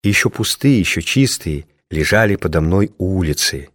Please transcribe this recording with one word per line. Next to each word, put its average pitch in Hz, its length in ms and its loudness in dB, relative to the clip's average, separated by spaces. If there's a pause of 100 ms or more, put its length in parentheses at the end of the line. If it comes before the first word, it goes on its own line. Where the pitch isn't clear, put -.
и 101 60 0
ещё 101 220 0
пустые, 123 500 0
ещё - 200 -2
чистые, 85 680 -2 (240)
лежали 98 460 2
подо 82 240 0
мной 90 380 0
улицы 87 760 -2